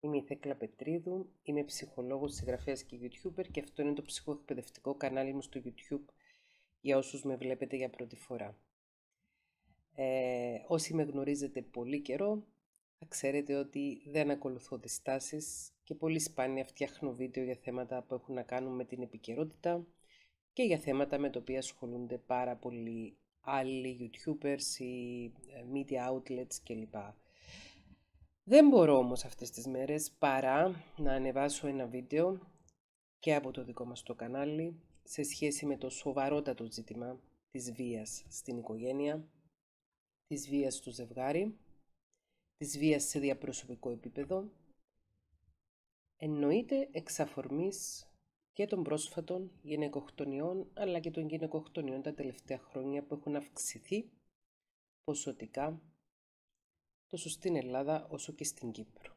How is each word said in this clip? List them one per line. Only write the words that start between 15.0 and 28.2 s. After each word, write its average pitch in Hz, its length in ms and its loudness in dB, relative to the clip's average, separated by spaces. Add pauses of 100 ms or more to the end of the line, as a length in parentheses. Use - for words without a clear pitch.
τάσεις 139 680 -4 (120)
και 160 100 -8
πολύ 160 240 0
σπάνια 131 460 0
φτιάχνω 135 480 -4
βίντεο 127 320 -2
για 127 120 -2
θέματα 123 460 -4
που - 120 -6
έχουν 127 200 -6
να 123 80 -2
κάνουν 127 320 -2
με 127 100 -2
την 123 180 -6
επικαιρότητα 156 840 -2 (680)
και 262 100 0
για 180 160 4
θέματα 139 400 2
με 143 120 2
τα 123 100 -4
οποία 131 180 -2
ασχολούνται 120 600 -6
πάρα 123 380 0
πολλοί 113 600 -6 (220)
άλλοι 131 600 0
YouTubers 143 800 -2
ή, 123 460 -4
ε, 117 60 -8 (420)
media 135 400 0
outlets 127 420 -4 (100)
κλπ. 110 300 -6 (1500)